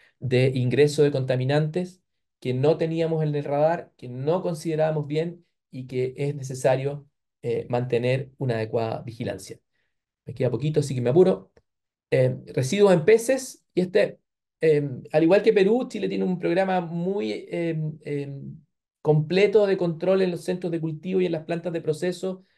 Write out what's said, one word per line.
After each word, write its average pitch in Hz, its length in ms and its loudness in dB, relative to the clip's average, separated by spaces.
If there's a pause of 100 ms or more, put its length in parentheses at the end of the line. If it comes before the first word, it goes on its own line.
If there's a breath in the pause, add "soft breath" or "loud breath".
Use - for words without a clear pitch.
(200 soft breath)
de 127 360 2
ingreso 143 480 4
de 147 80 4
contaminantes 143 920 -2 (380)
que 127 140 -4
no 143 240 2
teníamos 160 460 -2
en 147 120 -2
el 143 80 -4
radar, 151 540 0
que 127 120 -16
no 139 320 -2
considerábamos 156 640 -2
bien 165 380 -6 (260)
y 131 160 -12
que 127 300 -4
es 143 180 -4
necesario, 135 720 -2 (360)
eh, 117 260 -4
mantener 127 680 -2
una 127 160 -2
adecuada 113 460 -2
vigilancia. - 580 -10 (640)
Me 120 80 -14
queda 127 160 0
poquito, 147 300 -2
así 135 160 -2
que 127 60 -2
me 120 100 0
apuro. 185 400 4 (600)
Eh, 127 260 2 (100)
residuos 196 440 2
en 165 140 4
peces, 233 580 2 (120)
y 180 60 2
este, 185 380 0 (420)
eh, 147 280 2 (220)
al 156 120 4
igual 190 200 6
que 214 100 4
Perú, 208 340 4
Chile 190 220 -4
tiene 196 160 -2
un 185 140 -2
programa 180 420 0
muy, 180 500 -4
eh, 170 480 -6 (220)
eh, 143 320 -8 (680)
completo 180 640 4
de 190 100 2
control 180 460 2
en 180 80 0
los 175 120 -8
centros 180 280 -4
de 165 100 -4
cultivo 160 400 -2
y 180 60 2
en 175 40 -2
las 160 140 -4
plantas 170 260 -4
de 165 100 -4
proceso 180 600 -4 (140 soft breath)